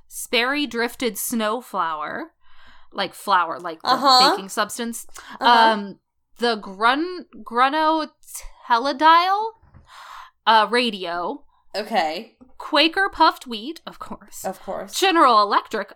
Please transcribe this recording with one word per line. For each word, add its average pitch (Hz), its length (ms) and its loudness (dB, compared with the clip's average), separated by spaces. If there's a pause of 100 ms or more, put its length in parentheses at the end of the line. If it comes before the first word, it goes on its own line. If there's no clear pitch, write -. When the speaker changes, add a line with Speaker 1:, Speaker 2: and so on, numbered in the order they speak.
Speaker 1:
Sperry 269 580 -4
Drifted 233 520 -4
Snowflower, 214 1120 -6 (600)
like 196 200 -4
flour, 170 460 -2
like 165 220 -12
the - 80 -6
Speaker 2:
Uh-huh. 262 420 4
Speaker 1:
baking 196 180 -6
substance, 233 560 -6 (360)
Speaker 2:
Uh-huh. - 40 0 (280)
Speaker 1:
um, 202 260 -8 (400)
the 233 160 0
Grun-, 240 680 -2 (180)
Gruno 302 640 0 (600)
Teledial, 320 840 2 (920)
uh, 214 240 6
radio. 190 720 -4 (320)
Speaker 2:
Okay. 196 600 -4 (220)
Speaker 1:
Quaker 330 520 2
puffed 330 360 0
wheat, 240 400 -12
of - 140 -18
course. - 440 -16
Speaker 2:
Of 190 200 -8
course. 185 360 -10
Speaker 1:
General 302 440 4
Electric, 214 520 -2